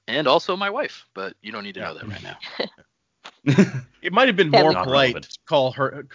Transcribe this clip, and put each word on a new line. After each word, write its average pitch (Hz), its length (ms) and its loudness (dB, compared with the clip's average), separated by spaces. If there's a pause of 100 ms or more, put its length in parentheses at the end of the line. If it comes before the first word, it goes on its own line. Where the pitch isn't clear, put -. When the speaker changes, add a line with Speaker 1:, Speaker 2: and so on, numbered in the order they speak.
Speaker 1:
and 151 220 -2
also 165 280 2
my 202 140 -6
wife, 233 420 -8
but 135 300 -10
you 104 80 -14
don't 113 140 -12
need 98 100 -14
to 98 60 -14
Speaker 2:
Yeah. 101 80 -10
Speaker 1:
know 80 60 -12
that 107 140 -14
right 95 140 -12
now. - 160 -16 (1080)
Speaker 3:
<laughs> 139 380 4 (200)
Speaker 2:
It 175 120 -6
might 254 140 4
have 202 80 0
been 175 140 4
Speaker 4:
Family. 190 140 6
Speaker 2:
more 156 80 6
Speaker 3:
Not 90 120 -2
Speaker 2:
polite 135 180 2 (120)
Speaker 3:
relevant. 78 160 -10
Speaker 2:
to - 160 -20
call 135 260 2
her, 139 420 -6